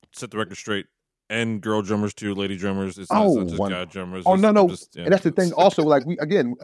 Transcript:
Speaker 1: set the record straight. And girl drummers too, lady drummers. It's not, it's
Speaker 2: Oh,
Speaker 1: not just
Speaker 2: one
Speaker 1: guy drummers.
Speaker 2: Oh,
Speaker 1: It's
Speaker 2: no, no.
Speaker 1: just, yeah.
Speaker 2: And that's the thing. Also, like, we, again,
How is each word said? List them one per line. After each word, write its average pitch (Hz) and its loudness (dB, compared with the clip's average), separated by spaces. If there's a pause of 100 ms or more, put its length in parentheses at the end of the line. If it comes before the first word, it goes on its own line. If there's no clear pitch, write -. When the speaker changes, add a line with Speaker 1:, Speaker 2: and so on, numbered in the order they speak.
(120)
Speaker 1:
set 120 -14
the 107 -8
record 98 -6
straight. 101 -6 (440)
And 113 -2
girl 107 0
drummers 104 -2
too, 101 -6
lady 98 -4
drummers. 95 -4
It's 92 -14
not, 208 2
it's 180 4
Speaker 2:
Oh, 123 2
Speaker 1:
not 92 -2
just 85 -4
Speaker 2:
one 98 -2
Speaker 1:
guy 90 -6
drummers. 92 -10
Speaker 2:
Oh, 185 4
Speaker 1:
It's 190 4
Speaker 2:
no, 214 6
no. 202 6
Speaker 1:
just, - -10
yeah. 87 -12
Speaker 2:
And 151 2
that's 196 2
the - 2
thing. 175 0
Also, 170 4
like, 147 4
we, 170 -4
again, 151 0